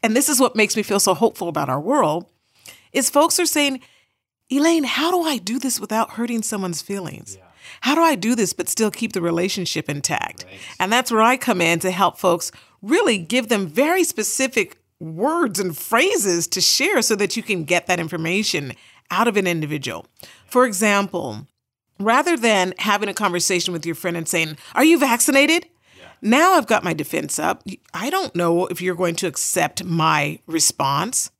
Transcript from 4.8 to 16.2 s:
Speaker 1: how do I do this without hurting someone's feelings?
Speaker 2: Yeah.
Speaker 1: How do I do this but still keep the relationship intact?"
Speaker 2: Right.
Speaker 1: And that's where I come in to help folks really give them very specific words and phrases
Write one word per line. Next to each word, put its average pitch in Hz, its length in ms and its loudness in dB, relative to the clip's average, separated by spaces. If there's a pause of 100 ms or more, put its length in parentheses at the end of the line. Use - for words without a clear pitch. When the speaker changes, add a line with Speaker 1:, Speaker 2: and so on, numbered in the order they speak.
Speaker 1:
how 285 260 0
do 359 120 2
I 302 160 -2
do 202 200 -6
this 254 220 -4
without 220 320 -2
hurting 233 300 -4
someone's 185 400 -6
feelings? 190 560 -10
Speaker 2:
Yeah. - 60 -20 (380)
Speaker 1:
How 269 120 2
do 330 80 4
I 320 120 4
do 220 200 0
this 220 180 0
but - 160 -6
still 220 220 0
keep 214 240 -6
the 185 80 -2
relationship 170 680 -2
intact?" 143 560 -6
Speaker 2:
Right. - 140 -20 (200)
Speaker 1:
And 190 140 -4
that's 240 180 0
where 220 120 4
I 247 160 4
come 196 240 0
in 170 160 2
to 180 120 -2
help 180 280 0
folks 175 340 0 (300)
really 285 340 2
give 220 320 -2
them 202 180 2
very 302 380 2
specific 240 720 -4 (240)
words 208 580 -2
and 185 180 -4
phrases 226 720 0